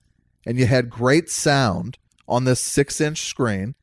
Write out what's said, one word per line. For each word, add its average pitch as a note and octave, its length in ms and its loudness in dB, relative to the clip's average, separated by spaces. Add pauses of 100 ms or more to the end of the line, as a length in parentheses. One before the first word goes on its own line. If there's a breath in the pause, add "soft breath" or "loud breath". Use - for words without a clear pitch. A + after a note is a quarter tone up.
(460)
and A#2+ 140 -4
you B2+ 60 6
had B2 240 2
great B2+ 400 2
sound B2 680 0 (300)
on B2 160 0
this B2+ 160 2
six-inch D3+ 600 -2
screen, A2 600 -4